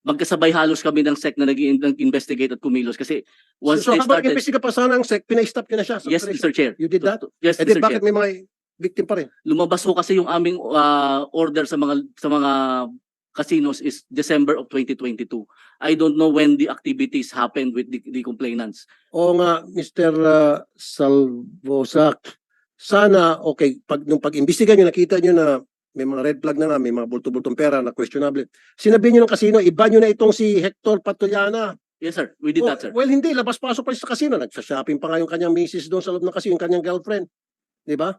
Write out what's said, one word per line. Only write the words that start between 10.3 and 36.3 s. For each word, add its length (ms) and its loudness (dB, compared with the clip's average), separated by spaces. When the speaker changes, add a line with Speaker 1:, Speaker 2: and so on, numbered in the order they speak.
Speaker 1:
uh, 800 0
order 320 -2
sa 80 -4
mga, 240 -2
sa 160 -4
mga 180 0
casinos 560 -2
is 240 -8
December 480 0
of 160 -12
twenty 240 -4
twenty-two. 480 -10
I 160 0
don't 240 2
know 80 4
when 320 4
the 80 2
activities 640 -6
happened 400 -4
with 160 -6
the, 160 -12
the 160 -10
complainants. 640 -8
Speaker 2:
Oo 240 2
nga, 320 0
Mister, 400 0
uh, 480 4
Salvosak. 1600 0
Sana, 640 4
okay, 480 0
pag, 160 -4
nung 160 0
pag-imbestiga 560 2
nyo, 160 6
nakita 320 0
nyo 80 4
na 140 4
may 80 -8
mga 220 -4
red 180 0
flag 160 -4
na 80 0
nga, 160 0
may 80 -2
mga 160 -4
bulto-bultong 480 -6
pera 240 2
na 160 -6
questionable. 480 -4
Sinabi 320 4
nyo 160 8
ng 80 2
casino, 320 2
iba 240 4
nyo 160 6
na 80 2
itong 240 2
si 240 2
Hector 400 -2
Patuliana. 800 -4
Speaker 1:
Yes, 160 -6
sir. 240 -8
We 80 -2
did 160 0
Speaker 2:
Oh, 80 0
Speaker 1:
that, 80 -14
sir. 80 -10
Speaker 2:
well, 160 0
hindi. 240 2
Labas-pasok 560 -4
pa 80 -4
siya 80 -14
sa 80 -10
casino. 240 0
Nagsha-shopping 640 -6
pa 160 -6
nga 80 0
yung 80 -6
kanyang 240 0
misis 320 -4
doon 160 -4
sa 80 -6
loob 160 -4
ng 80 -6